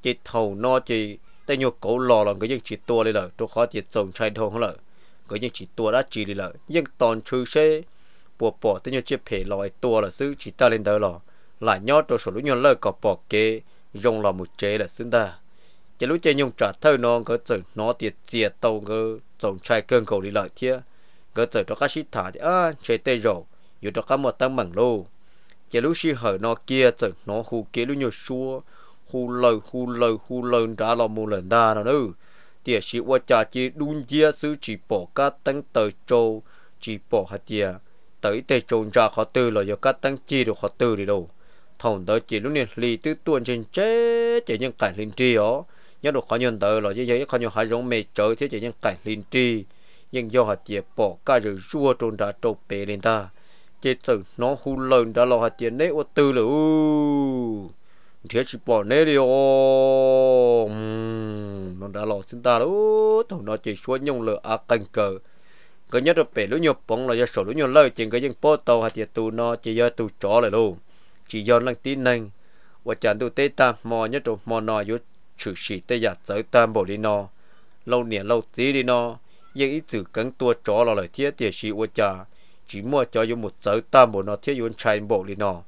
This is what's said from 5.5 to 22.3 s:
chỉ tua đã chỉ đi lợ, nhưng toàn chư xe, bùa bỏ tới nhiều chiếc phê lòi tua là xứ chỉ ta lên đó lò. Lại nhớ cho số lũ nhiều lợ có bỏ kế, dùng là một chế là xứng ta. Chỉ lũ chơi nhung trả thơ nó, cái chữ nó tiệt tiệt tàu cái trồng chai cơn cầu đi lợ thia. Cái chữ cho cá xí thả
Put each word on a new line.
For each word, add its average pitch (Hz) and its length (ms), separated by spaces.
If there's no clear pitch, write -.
chỉ 92 140
tua 110 160
đã 127 180
chỉ 107 140
đi 101 100
lợ, 95 180
nhưng 156 160
toàn 113 240
chư 127 220
xe, 156 360
bùa 110 120
bỏ 101 160
tới 127 140
nhiều 131 80
chiếc - 260
phê 95 200
lòi 98 220
tua 113 320
là 98 100
xứ 139 280
chỉ - 120
ta 123 180
lên 110 160
đó 104 140
lò. 95 220
Lại 107 200
nhớ 139 280
cho 123 100
số 104 140
lũ 104 80
nhiều 139 140
lợ 127 200
có 104 180
bỏ 101 140
kế, 110 320
dùng 107 280
là 101 100
một 92 240
chế 104 220
là 101 80
xứng 117 240
ta. 110 240
Chỉ 120 80
lũ 151 160
chơi 151 120
nhung 139 220
trả 101 240
thơ 151 160
nó, 120 300
cái 117 120
chữ 107 120
nó 110 180
tiệt 107 220
tiệt 110 300
tàu 110 280
cái 110 80
trồng 98 200
chai 110 240
cơn 120 220
cầu 104 160
đi 98 100
lợ 101 260
thia. 127 220
Cái 117 120
chữ 110 200
cho - 80
cá 139 140
xí 156 240
thả 95 180